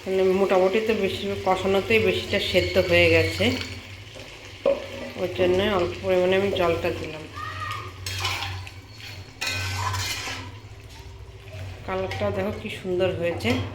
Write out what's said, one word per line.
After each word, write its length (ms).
মানে 200
মোটামুটি 460
তো 60
বেশি 200
কষানোতেই 640
বেশিটা 320
সেদ্ধ 240
হয়ে 260
গেছে, 300
ওর 160
জন্য 220
অল্প 140
পরিমাণে 360
আমি 100
জলটা 300
দিলাম। 240
কালারটা 400
দেখো 240
কি 80
সুন্দর 300
হয়েছে। 300